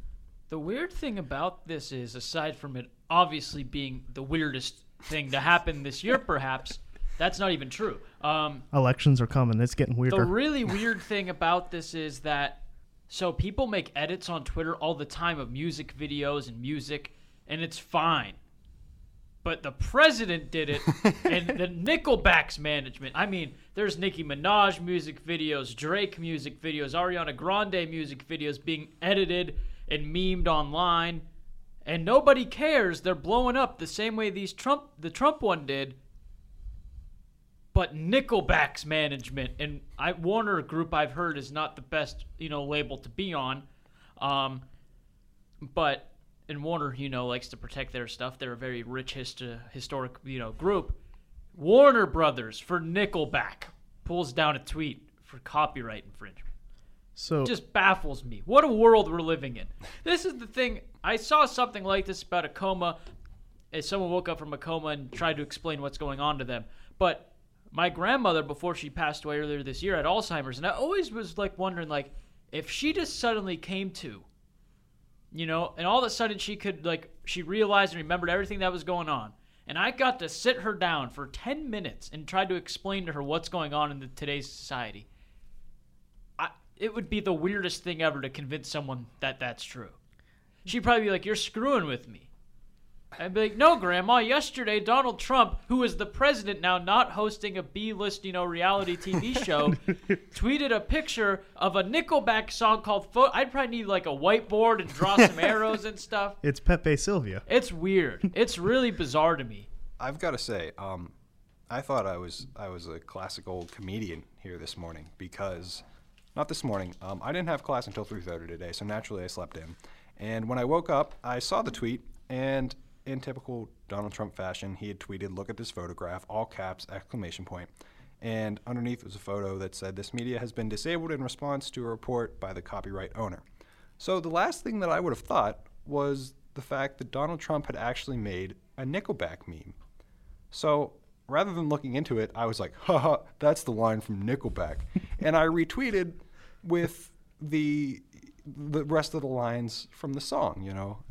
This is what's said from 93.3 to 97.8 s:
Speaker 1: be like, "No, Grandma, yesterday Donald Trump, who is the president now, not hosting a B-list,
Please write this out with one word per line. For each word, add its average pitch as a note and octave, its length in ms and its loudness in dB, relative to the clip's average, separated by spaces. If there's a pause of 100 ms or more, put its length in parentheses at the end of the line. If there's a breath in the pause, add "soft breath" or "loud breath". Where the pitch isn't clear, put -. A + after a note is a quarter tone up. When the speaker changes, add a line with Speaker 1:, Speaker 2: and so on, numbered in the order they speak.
Speaker 1:
be G#3+ 100 4
like, G#3 140 0
"No, D#4 200 10
Grandma, F#3 420 4
yesterday A#3 640 2
Donald A#3 400 4
Trump, B3 480 4
who B3 160 4
is - 120 2
the G3+ 100 -2
president G#3+ 540 2
now, F3+ 180 4
not G#3 340 4
hosting G#3 460 -4
a F3+ 40 -2
B-list, G3+ 600 -6